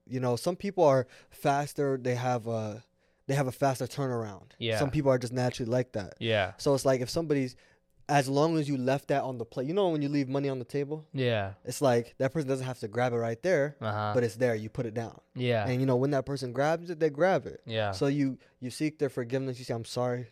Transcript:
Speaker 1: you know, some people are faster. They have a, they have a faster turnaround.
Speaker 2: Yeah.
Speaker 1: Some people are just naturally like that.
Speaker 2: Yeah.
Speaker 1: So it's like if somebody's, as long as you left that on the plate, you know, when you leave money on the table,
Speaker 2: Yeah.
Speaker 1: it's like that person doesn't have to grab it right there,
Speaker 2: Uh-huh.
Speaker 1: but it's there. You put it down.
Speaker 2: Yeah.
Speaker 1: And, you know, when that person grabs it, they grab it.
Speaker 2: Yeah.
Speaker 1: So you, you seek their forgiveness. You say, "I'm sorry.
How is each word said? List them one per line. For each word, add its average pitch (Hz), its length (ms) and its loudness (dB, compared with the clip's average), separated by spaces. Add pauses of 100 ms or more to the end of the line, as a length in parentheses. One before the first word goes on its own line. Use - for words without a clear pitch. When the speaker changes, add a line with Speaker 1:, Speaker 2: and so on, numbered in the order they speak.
Speaker 1:
you 127 140 -6
know, 123 160 2
some 175 220 -2
people 190 260 2
are 135 240 6 (240)
faster. 143 680 0
They 123 180 -2
have 123 320 -2
a, 110 360 -4 (440)
they 139 80 0
have 139 120 2
a 123 40 -2
faster 135 360 0
turnaround. 117 680 -6
Speaker 2:
Yeah. 113 220 0
Speaker 1:
Some 139 120 2
people 139 200 4
are 127 80 4
just 123 140 -6
naturally 123 380 -2
like 123 220 0
that. 98 260 -8
Speaker 2:
Yeah. 104 380 0
Speaker 1:
So 143 160 2
it's 131 100 0
like 135 160 4
if 120 120 -4
somebody's, 147 440 -2 (520)
as 143 200 2
long 151 300 2
as 147 100 0
you 143 80 0
left 131 340 0
that 139 120 2
on 127 160 -4
the 113 80 -6
plate, 131 220 -6
you 156 80 -4
know, 196 140 4
when 156 120 0
you 143 80 0
leave 143 180 0
money 139 220 -2
on 135 80 -2
the 123 80 -8
table, 143 480 -6
Speaker 2:
Yeah. 113 400 0 (100)
Speaker 1:
it's - 160 -8
like 120 380 2
that 131 160 0
person 147 160 -2
doesn't 131 160 -2
have 127 140 -8
to 113 80 -6
grab 120 260 0
it 120 40 0
right 117 260 -2
there, 147 360 2
Speaker 2:
Uh-huh. 104 360 -2
Speaker 1:
but 120 80 4
it's 107 120 -2
there. 120 200 2
You 110 120 -6
put 120 200 -6
it 107 80 -8
down. 117 240 -6 (160)
Speaker 2:
Yeah. 120 320 0
Speaker 1:
And, 127 120 0
you 135 60 2
know, 131 100 4
when 131 160 2
that 135 140 0
person 131 260 -6
grabs 160 380 0
it, 170 100 -8
they 156 120 2
grab 156 340 2
it. - 220 -12
Speaker 2:
Yeah. 110 240 0
Speaker 1:
So 98 160 0
you, 139 320 2 (200)
you 127 120 -8
seek 151 260 -2
their 143 120 0
forgiveness. 127 500 -4
You 127 60 -14
say, 127 100 -4
"I'm 117 100 -6
sorry. 123 460 -2